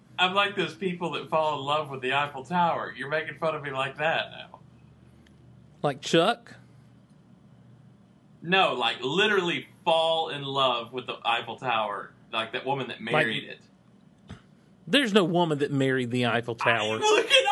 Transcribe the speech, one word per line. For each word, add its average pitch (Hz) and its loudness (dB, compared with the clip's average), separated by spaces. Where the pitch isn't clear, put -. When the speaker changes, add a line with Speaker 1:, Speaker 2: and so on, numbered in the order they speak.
Speaker 1:
I'm 185 2
like 202 0
those 165 -4
people 175 -4
that - -8
fall 156 0
in 139 -8
love 147 -2
with 135 -10
the 131 -2
Eiffel 143 -2
Tower. 156 0
You're 135 -8
making 156 -4
fun 160 0
of 147 -6
me 143 -6
like 135 -4
that 151 -2
now. - -18
Speaker 2:
Like 143 0
Chuck? - 2
Speaker 1:
No, 170 2
like, 120 0
literally 175 0
fall 160 2
in 143 -8
love 131 0
with 123 -8
the 120 -8
Eiffel 117 -2
Tower. 107 -2
Like 113 -4
that 123 -6
woman 135 -2
that - -10
Speaker 2:
Like, 214 -4
Speaker 1:
married 110 0
it. - -16
Speaker 2:
there's 233 4
no 208 6
woman 165 2
that 143 0
married 131 2
the 123 2
Eiffel 117 0
Speaker 1:
I 120 4
mean, 117 4
Speaker 2:
Tower. 107 0
Speaker 1:
look 427 4
it 539 6